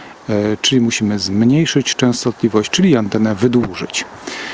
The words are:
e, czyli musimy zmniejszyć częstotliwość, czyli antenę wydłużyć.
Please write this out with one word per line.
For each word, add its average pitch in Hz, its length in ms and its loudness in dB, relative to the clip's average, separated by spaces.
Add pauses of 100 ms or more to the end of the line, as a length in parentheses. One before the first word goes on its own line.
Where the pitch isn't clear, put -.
(300)
e, 107 320 0
czyli 131 200 2
musimy 107 380 0
zmniejszyć 117 760 2
częstotliwość, 117 760 0
czyli 180 260 4
antenę 110 380 0
wydłużyć. 110 720 -2 (480)